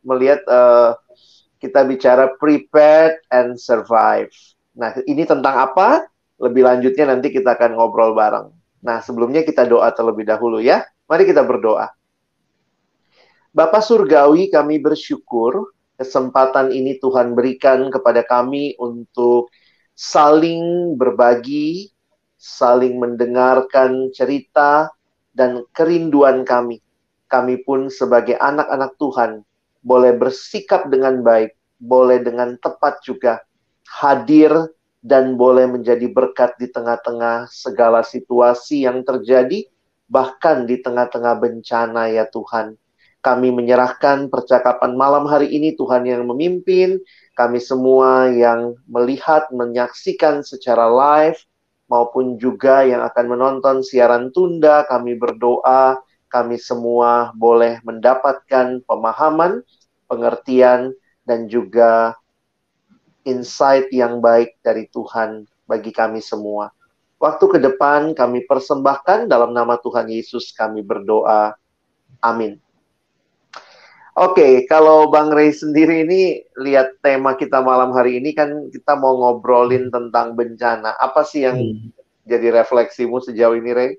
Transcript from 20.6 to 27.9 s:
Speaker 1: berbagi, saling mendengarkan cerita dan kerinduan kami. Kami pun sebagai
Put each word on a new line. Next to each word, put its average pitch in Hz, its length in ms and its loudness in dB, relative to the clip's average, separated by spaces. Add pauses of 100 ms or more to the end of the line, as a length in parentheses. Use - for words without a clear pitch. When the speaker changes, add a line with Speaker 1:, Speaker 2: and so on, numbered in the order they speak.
Speaker 1:
berbagi, 127 880 0 (480)
saling 123 640 0
mendengarkan 127 1120 0
cerita 143 800 0 (400)
dan 123 400 -2
kerinduan 147 720 2
kami. 120 400 -4 (420)
Kami 127 380 -2
pun 135 240 -4
sebagai 120 480 0